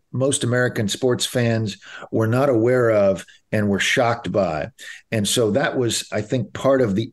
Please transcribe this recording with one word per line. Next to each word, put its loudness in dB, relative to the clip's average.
most -2
American 0
sports -2
fans 0
were 0
not 2
aware 4
of 2
and 0
were 0
shocked 0
by. -2
And 0
so 2
that 0
was, -2
I -4
think, -4
part 2
of 2
the -4